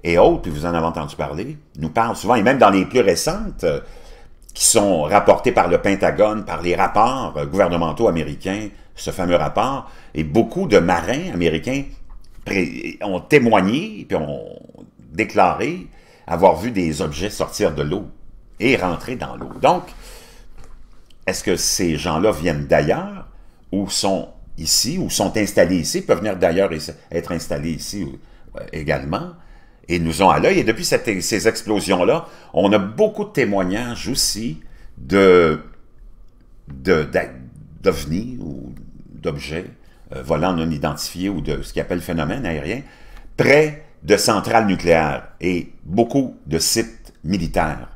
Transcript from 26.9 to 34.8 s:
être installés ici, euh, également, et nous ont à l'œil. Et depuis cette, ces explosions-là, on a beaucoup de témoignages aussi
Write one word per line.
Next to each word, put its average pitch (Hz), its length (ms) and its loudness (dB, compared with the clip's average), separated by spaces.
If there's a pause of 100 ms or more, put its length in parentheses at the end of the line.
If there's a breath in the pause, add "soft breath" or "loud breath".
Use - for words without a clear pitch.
être 85 200 -6
installés 80 400 -4
ici, 71 460 -8 (380 soft breath)
euh, - 160 -12
également, 78 600 -4 (540 soft breath)
et 85 100 0
nous 82 240 0
ont 92 80 8
à 73 80 4
l'œil. 160 220 4
Et 120 40 0
depuis 104 200 0
cette, 107 380 0
ces 101 260 0
explosions-là, 98 800 0 (260 loud breath)
on 98 200 4
a 208 60 6
beaucoup 156 460 -2
de 202 60 -10
témoignages 101 800 -2
aussi 127 520 -4 (380 soft breath)